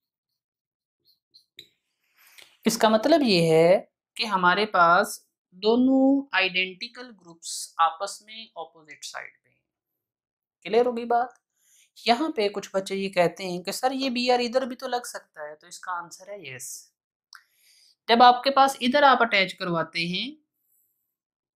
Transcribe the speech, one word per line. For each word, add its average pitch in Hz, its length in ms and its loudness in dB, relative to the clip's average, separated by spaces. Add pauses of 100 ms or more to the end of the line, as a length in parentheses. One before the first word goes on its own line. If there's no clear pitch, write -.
(2750)
इसका 220 240 2
मतलब 285 320 2
ये 196 220 2
है 165 320 6 (400)
कि 220 80 -6
हमारे 190 420 2
पास 185 520 2 (380)
दोनों 262 840 2
आइडेंटिकल 190 720 -4
ग्रुप्स 175 680 -16
आपस 170 460 -2
में 220 220 -18
opposite 151 560 -20
साइड - 300 -16
पे - 160 -20
हैं। - 100 -20 (1080)
Clear 233 200 2
होगी 240 180 -6
बात? 240 300 -2 (720)
यहाँ 262 300 0
पे 208 120 0
कुछ 202 260 -8
बच्चे 196 200 -4
ये 196 140 -4
कहते 180 360 0
हैं 180 180 -6
कि, 190 100 -8
"सर 262 200 -2
ये 269 180 -4
बीआर 247 300 0
इधर 247 260 -2
भी 254 80 -10
तो 254 140 -14
लग 247 160 -6
सकता - 440 -14
है।" 151 60 -16
तो 165 140 -20
इसका 180 240 -14
answer 175 380 -14
है 160 240 -14
यस। - 360 -16 (1160)
जब 233 140 4
आपके 247 280 4
पास 269 320 2
इधर 277 220 2
आप 247 180 6
अटैच 196 320 0
करवाते 170 520 -4
हैं, 214 300 -8 (1200)